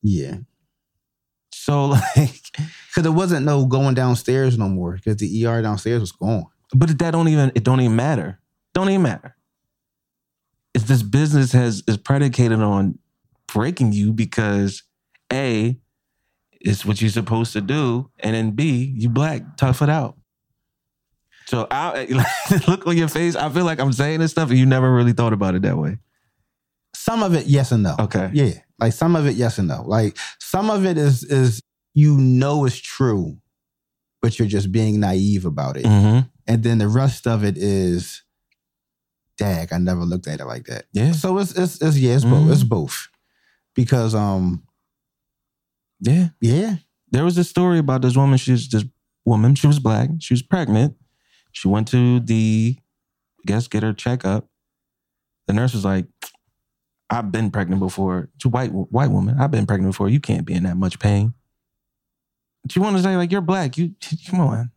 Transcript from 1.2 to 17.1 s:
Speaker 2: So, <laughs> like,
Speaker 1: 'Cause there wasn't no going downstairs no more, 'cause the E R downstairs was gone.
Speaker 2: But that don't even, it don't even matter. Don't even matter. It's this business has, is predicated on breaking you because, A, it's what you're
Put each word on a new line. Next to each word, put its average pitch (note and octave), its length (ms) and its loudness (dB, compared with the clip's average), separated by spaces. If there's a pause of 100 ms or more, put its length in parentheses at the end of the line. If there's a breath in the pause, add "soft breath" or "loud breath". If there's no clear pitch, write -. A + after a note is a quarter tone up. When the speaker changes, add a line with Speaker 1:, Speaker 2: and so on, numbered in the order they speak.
Speaker 2:
So, C#3+ 340 -2
<laughs> C3+ 300 2
like, C3+ 240 0 (540 loud breath)
Speaker 1:
'Cause F3 100 0
there D#3+ 80 2
wasn't E3+ 340 0
no C#3+ 180 2
going C3+ 300 2
downstairs B2+ 640 0
no G#2 100 0
more, F#2 340 -4
'cause G#2+ 140 -2
the G#2 240 -4
E A2+ 60 0
R A#2 160 0
downstairs A2 380 -2
was G2 120 -6
gone. G2 340 -4 (280)
Speaker 2:
But D3 240 4
that E3+ 140 0
don't E3 160 2
even, C#3+ 260 2
it A2+ 100 0
don't B2+ 160 4
even A2+ 160 2
matter. A2+ 420 -2 (360)
Don't F#3 140 0
even G3 140 2
matter. B2+ 340 -4 (1400)
It's A#2 100 0
this A#2+ 180 2
business C#3 500 2
has, A#2+ 340 2
is G#2+ 120 0
predicated B2 640 0
on G2 380 0 (540)
breaking B2 400 0
you G#2 200 0
because, G2+ 680 -2 (500)
A, B2 460 -2 (840)
it's G2+ 240 -2
what G#2 160 -2
you're A2 100 2